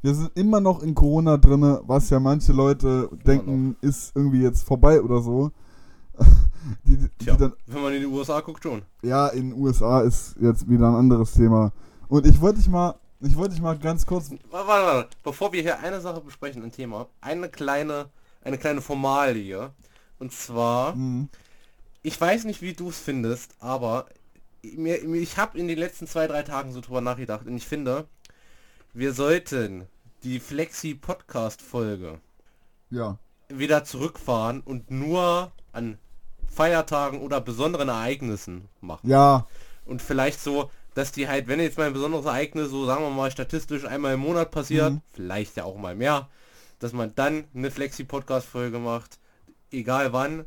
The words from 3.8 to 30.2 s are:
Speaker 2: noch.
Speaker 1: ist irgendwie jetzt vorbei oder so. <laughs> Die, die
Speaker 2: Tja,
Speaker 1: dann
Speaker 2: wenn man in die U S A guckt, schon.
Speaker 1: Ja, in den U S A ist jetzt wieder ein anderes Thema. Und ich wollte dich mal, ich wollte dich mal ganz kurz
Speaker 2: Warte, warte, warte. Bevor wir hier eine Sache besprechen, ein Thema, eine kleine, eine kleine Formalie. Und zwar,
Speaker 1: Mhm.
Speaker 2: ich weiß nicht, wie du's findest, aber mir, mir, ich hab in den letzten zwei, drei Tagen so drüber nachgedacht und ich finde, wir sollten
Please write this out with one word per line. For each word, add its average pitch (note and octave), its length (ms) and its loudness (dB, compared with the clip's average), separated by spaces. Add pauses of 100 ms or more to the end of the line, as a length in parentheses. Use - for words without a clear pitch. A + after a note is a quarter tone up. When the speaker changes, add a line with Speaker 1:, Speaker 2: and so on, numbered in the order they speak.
Speaker 2:
noch. C#3+ 80 0
Speaker 1:
ist - 280 -6
irgendwie C3+ 260 2
jetzt B2 240 2
vorbei C#3+ 340 6
oder A#2+ 220 0
so. B2+ 300 -2 (680)
<laughs> - 80 10 (580)
Die, C#3 120 8
die C3+ 120 2 (100)
Speaker 2:
Tja, C3+ 180 6
Speaker 1:
dann C3+ 160 4 (140)
Speaker 2:
wenn C#3+ 160 -6
man C#3 100 -2
in C#3 80 -4
die C#3 60 -4
U C3+ 140 -4
S C3+ 80 -8
A D3+ 120 -2
guckt, D#3 240 -16
schon. A#2 180 -6 (200)
Speaker 1:
Ja, C3+ 260 0
in B2+ 220 -4
den B2 100 -10
U C#3 80 0
S A#2+ 120 4
A B2 200 4
ist A#2+ 400 0
jetzt A2+ 280 2
wieder A#2 200 6
ein A#2 80 4
anderes A#2+ 380 4
Thema. A2 360 6 (380)
Und C#3 180 4
ich D3 140 12
wollte G3+ 180 4
dich G3 100 6
mal, F3 280 0 (240)
ich C#3 160 6
wollte F#3 160 -2
dich E3 100 -4
mal D#3+ 160 -2
ganz D#3 260 0
kurz E3+ 260 -4 (200)
Speaker 2:
Warte, F#3+ 160 -8
warte, G3+ 200 2
warte. C3 220 0 (140)
Bevor F#3 300 -6
wir F3 100 -4
hier E3 160 -4
eine F#3 220 -10
Sache E3+ 200 -12
besprechen, C3+ 440 -16
ein A#2 80 -14
Thema, A#2 340 -12 (140)
eine F3 280 -10
kleine, D3 580 -6 (360)
eine C3+ 160 -8
kleine D3 220 -4
Formalie. C3+ 880 -4 (480)
Und C3 140 -14
zwar, A#2+ 640 -4
Speaker 1:
Mhm. B2+ 320 -6 (720)
Speaker 2:
ich D#3 180 -10
weiß G#3+ 260 0
nicht, G#3 140 -10
wie F3+ 120 -12
du's F3 260 -12
findest, A#2 640 -8
aber B2 460 -6 (580)
mir, D#3+ 400 -6
mir, E3 160 -6
ich E3+ 180 -8
hab G#3 160 -4
in E3+ 140 -8
den D#3+ 100 -6
letzten E3+ 300 -10
zwei, D#3+ 180 -4
drei D3 160 -6
Tagen C3+ 300 -10
so B2 80 -14
drüber B2 200 -8
nachgedacht A#2+ 460 -8
und A#2+ 100 -10
ich A2+ 120 -14
finde, D3 380 -8 (880)
wir C3 180 -6
sollten B2 720 -4 (360)